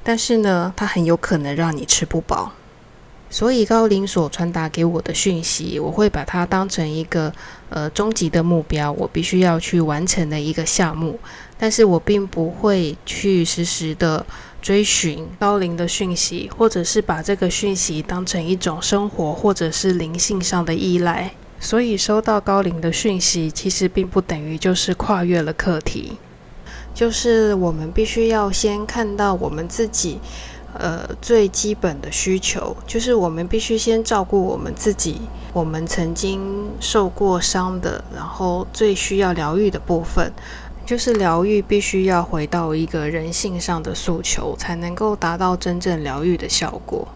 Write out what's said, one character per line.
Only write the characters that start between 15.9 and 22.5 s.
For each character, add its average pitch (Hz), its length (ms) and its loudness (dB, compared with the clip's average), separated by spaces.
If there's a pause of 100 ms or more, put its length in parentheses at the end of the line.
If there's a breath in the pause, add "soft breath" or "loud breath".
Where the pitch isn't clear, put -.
息， - 400 -4
或 226 140 4
者 180 140 0
是 214 180 2
把 160 200 -2
这 196 140 0
个 185 140 2
讯 196 260 0
息 160 260 -2
当 180 240 -4
成 180 160 -2
一 175 140 0
种 175 260 -4
生 202 280 0
活 175 240 -2
或 202 200 2
者 165 180 -2
是 190 220 0
灵 170 240 -2
性 185 240 0
上 175 220 0
的 165 100 0
依 180 260 2
赖。 175 320 0 (280)
所 226 220 2
以 226 160 0
收 214 240 2
到 214 180 2
高 196 220 2